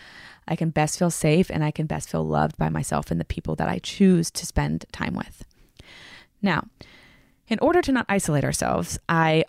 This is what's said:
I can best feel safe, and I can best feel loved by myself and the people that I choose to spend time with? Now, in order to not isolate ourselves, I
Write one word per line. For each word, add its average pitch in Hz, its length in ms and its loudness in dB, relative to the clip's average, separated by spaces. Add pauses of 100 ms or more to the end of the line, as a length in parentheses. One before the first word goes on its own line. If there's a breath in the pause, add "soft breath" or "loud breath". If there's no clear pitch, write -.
(480 loud breath)
I 165 80 -2
can 165 140 -2
best 156 280 -2
feel 175 120 2
safe, 160 380 2
and 160 140 -2
I 151 80 0
can 156 160 -4
best - 240 -6
feel 160 160 -2
loved 151 320 0
by 156 120 0
myself 143 420 -2
and - 80 -2
the - 40 -2
people - 300 -6
that - 140 -2
I - 100 -2
choose 185 540 2
to - 120 -8
spend 151 460 -2
time - 240 -6
with? - 300 -10 (1000 loud breath)
Now, 190 240 0 (800 loud breath)
in - 140 -2
order 349 220 4
to 277 100 0
not 233 160 0
isolate 165 340 0
ourselves, 135 560 -2 (100)
I 160 400 4